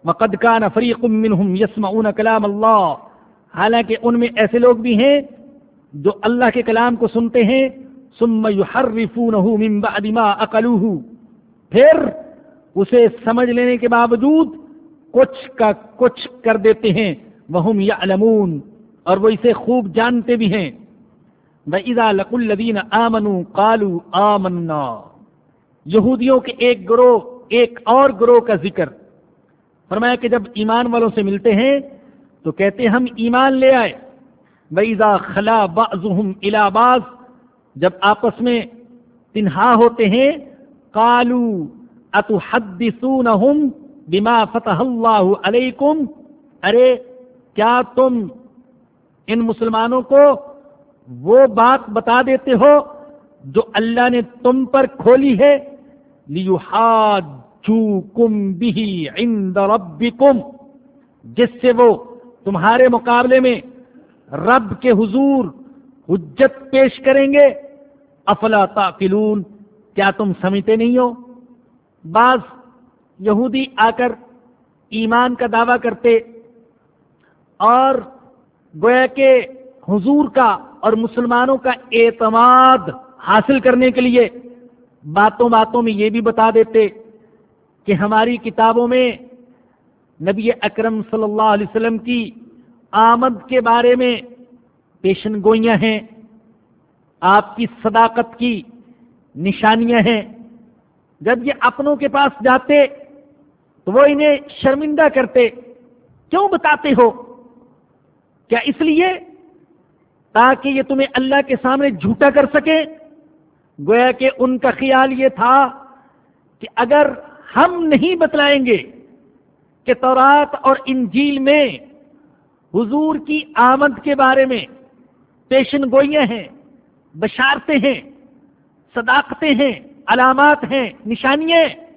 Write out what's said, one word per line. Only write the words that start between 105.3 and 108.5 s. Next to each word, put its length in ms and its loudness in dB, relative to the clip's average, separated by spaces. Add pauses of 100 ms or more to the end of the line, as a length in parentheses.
"کیوں 200 0
بتاتے 420 -2
ہو؟ 440 0 (1120)
کیا 160 -2